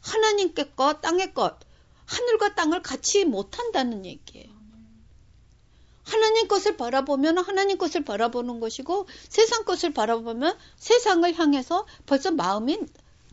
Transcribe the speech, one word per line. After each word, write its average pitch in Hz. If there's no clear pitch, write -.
하나님께 403
것, 285
땅의 370
것, 208
하늘과 440
땅을 339
같이 359
못한다는 240
얘기예요. -
하나님 440
것을 415
바라보면 269
하나님 392
것을 349
바라보는 240
것이고 269
세상 453
것을 349
바라보면 233
세상을 370
향해서 311
벌써 277
마음이 226